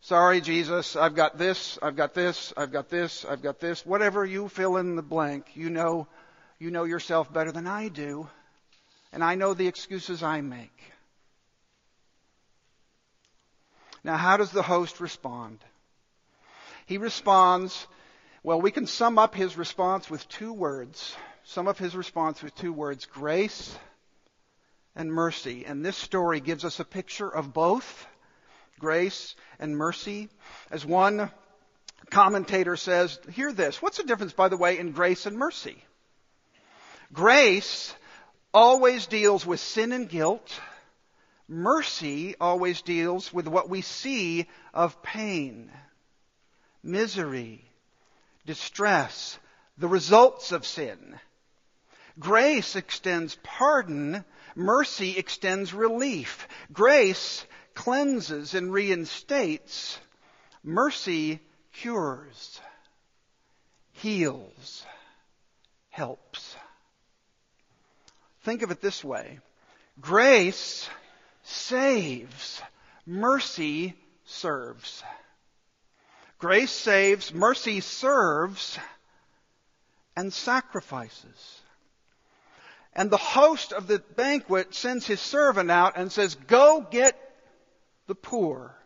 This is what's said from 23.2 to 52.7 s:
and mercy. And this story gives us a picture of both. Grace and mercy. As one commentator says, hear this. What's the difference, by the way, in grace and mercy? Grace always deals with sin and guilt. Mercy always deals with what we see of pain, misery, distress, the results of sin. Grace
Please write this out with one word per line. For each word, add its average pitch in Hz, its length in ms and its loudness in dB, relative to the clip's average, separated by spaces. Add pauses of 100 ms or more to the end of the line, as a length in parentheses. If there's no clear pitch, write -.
and 160 160 -8
mercy. 160 540 -4
And 143 180 -10
this 190 140 -6
story 170 440 -2
gives 147 220 -6
us 165 160 -8
a 170 60 -8
picture - 420 -10
of 147 240 -6
both. 175 540 0 (720)
Grace 170 560 -2 (240)
and 151 160 -6
mercy. 202 540 -6 (400)
As 147 160 -10
one 196 460 0 (760)
commentator 190 680 4
says, 180 440 0 (120)
hear 277 200 -6
this. 175 300 -2
What's 392 160 -4
the 415 60 -6
difference, 208 300 -4
by 185 160 4
the 185 80 -2
way, 175 200 2
in 175 140 -6
grace 175 340 0
and 208 120 -8
mercy? 277 460 -6 (1300)
Grace 208 800 6 (600)
always 247 540 8
deals 208 380 4
with 175 140 -2
sin 226 320 -2
and 247 180 -6
guilt. 165 500 -2 (880)
Mercy 170 920 -2
always 175 420 0
deals 175 500 -4
with 175 160 -6
what 180 220 0
we 190 120 -4
see 180 640 -6 (260)
of 170 300 -2
pain, 151 680 -8 (1120)
misery, 160 800 -6 (840)
distress, 160 920 -2 (400)
the 156 100 -4
results 190 640 6
of 170 140 -4
sin. - 540 -10 (1000)
Grace 220 580 4